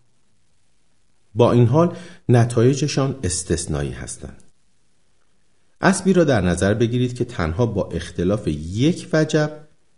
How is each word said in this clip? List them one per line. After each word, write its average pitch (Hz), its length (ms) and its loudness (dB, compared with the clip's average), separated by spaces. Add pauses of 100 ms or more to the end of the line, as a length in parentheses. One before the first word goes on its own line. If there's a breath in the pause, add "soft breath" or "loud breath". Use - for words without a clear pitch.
(1400)
با 110 160 4
این 120 140 6
حال، 165 300 2 (340 loud breath)
نتایجشان 127 920 2
استثنایی 76 680 -4
هستند. - 520 -16 (1400)
اسبی 190 320 2
را 175 100 4
در 131 180 2
نظر 90 320 2
بگیرید 120 440 -2
که 120 80 -4
تنها 90 400 -2
با 101 260 -2
اختلاف 87 560 -4
یک 92 680 -2
وجب 156 380 0 (460)